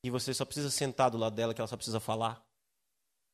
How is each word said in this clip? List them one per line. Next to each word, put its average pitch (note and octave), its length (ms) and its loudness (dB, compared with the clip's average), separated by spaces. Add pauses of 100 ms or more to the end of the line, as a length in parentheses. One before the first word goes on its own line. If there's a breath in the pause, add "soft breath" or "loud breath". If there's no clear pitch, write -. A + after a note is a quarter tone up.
e B2 60 -2
você B2+ 220 0
só B2+ 120 0
precisa C#3+ 260 -2
sentar C3 400 4
do A2+ 80 -2
lado A2 180 0
dela, A2+ 180 2
que - 60 -4
ela A2+ 80 -2
só A#2+ 80 -6
precisa A2+ 240 -2
falar? A2+ 440 -2 (880)